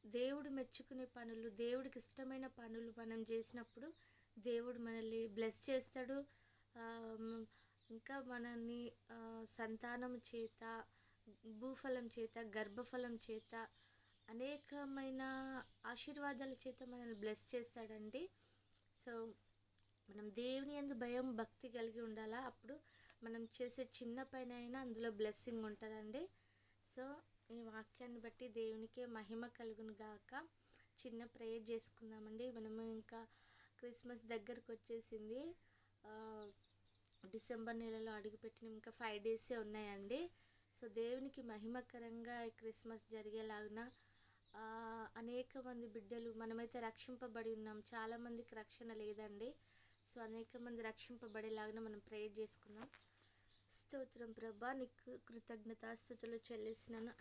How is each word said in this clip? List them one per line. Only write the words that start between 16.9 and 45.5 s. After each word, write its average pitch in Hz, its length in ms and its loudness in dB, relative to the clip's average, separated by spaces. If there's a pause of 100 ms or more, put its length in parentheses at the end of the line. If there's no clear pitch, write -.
బ్లెస్ 208 400 0
చేస్తాడండి. 226 720 -2 (800)
So, 226 260 0 (760)
మనం 208 200 -4
దేవుని 254 440 4
యందు 285 200 2
భయం, 247 420 4
భక్తి 226 340 -2
కలిగి 226 320 0
ఉండాలా. 220 380 0
అప్పుడు 262 400 -4 (440)
మనం 226 240 0 (140)
చేసే 247 220 2
చిన్న 247 400 -2
పని 254 300 -2
అయినా 240 260 -2
అందులో 233 320 2
బ్లెస్సింగ్ 220 540 4
ఉంటుందండి. 214 640 -2 (680)
So, 262 160 -2 (380)
ఈ 233 120 -4
వాక్యాన్ని 226 560 -6
బట్టి 233 280 -4
దేవునికే 220 580 0
మహిమ 226 420 -2
కలుగును 220 540 -4
గాక. 220 460 -6 (580)
చిన్న 233 200 -2
ప్రేయర్ 226 440 -2
చేసుకుందామండి. 220 800 0
మనము 220 300 0
ఇంకా 226 460 -2 (520)
క్రిస్మస్ 240 460 -4
దగ్గరకు 233 480 0
వచ్చేసింది. 226 840 0 (500)
ఆ, 214 440 -6 (760)
డిసెంబర్ 226 540 0
నెలలో 220 320 2
అడుగుపెట్టిన 214 580 -4
ఇంకా 220 220 -6
ఫైవ్ 214 320 0
డేసే 226 340 6
ఉన్నాయండి. 214 720 2 (520)
So, 233 60 -2
దేవునికి 247 520 2
మహిమకరంగా 233 1000 -2
ఈ 226 60 2
క్రిస్మస్ 226 640 -4
జరిగేలాగున, 214 800 -2 (640)
ఆ, 220 600 -2
అనేక 240 420 2